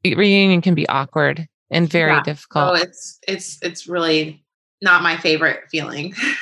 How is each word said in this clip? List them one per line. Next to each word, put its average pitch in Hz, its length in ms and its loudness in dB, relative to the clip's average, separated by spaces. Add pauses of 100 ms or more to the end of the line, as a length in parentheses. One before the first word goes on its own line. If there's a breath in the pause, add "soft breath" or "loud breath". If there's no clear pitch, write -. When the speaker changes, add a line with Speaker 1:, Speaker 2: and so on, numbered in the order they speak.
Speaker 1:
Re-, 185 120 0
reunion 196 460 4
can 175 140 2
be 156 120 -2
awkward 143 600 -2 (240)
and 165 180 0
very 160 240 2
Speaker 2:
Yeah. 147 100 2
Speaker 1:
difficult. 151 540 -2
Speaker 2:
So 165 60 0
it's, - 440 -12
it's, 190 360 -8
it's 175 240 -10
really 160 560 -2 (400)
not 180 200 4
my 165 140 0
favorite 151 520 0
feeling. 151 500 -8
<laughs> - 40 -4 (180)